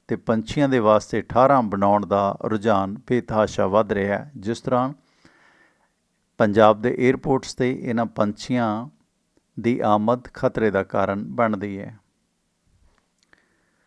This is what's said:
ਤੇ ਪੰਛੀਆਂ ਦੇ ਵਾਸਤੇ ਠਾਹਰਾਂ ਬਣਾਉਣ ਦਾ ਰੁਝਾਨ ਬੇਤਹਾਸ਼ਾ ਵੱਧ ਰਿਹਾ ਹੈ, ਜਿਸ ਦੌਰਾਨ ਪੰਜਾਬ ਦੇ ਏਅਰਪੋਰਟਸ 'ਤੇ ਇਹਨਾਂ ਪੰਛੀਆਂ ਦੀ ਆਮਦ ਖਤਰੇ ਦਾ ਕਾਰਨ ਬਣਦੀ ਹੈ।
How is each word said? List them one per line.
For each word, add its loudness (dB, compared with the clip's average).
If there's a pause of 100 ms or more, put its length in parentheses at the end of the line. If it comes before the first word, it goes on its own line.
ਤੇ -4
ਪੰਛੀਆਂ -2
ਦੇ 2
ਵਾਸਤੇ 2
ਠਾਹਰਾਂ 4
ਬਣਾਉਣ 2
ਦਾ 0
ਰੁਝਾਨ 0 (100)
ਬੇਤਹਾਸ਼ਾ 0
ਵੱਧ 2
ਰਿਹਾ -2
ਹੈ, -14
ਜਿਸ -6
ਦੌਰਾਨ -2 (1400)
ਪੰਜਾਬ 4
ਦੇ -2
ਏਅਰਪੋਰਟਸ 0
'ਤੇ -2
ਇਹਨਾਂ -2
ਪੰਛੀਆਂ -4 (680)
ਦੀ -2
ਆਮਦ 0
ਖਤਰੇ 0
ਦਾ 0
ਕਾਰਨ -2
ਬਣਦੀ -4
ਹੈ। -16 (1900)